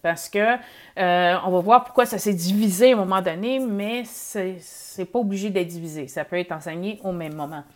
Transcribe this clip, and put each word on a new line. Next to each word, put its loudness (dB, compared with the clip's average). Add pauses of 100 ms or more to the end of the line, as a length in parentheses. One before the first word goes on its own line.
parce -2
que, 2 (420)
euh, 4
on -2
va 4
voir 6
pourquoi 2
ça -4
s'est 0
divisé 4
à 4
un 2
moment 0
donné, -2
mais -4
c'est, -8
c'est -12
pas -4
obligé -2
d'être 0
divisé, -10
ça -4
peut -4
être -4
enseigné -6
au -4
même -6
moment. -8 (120)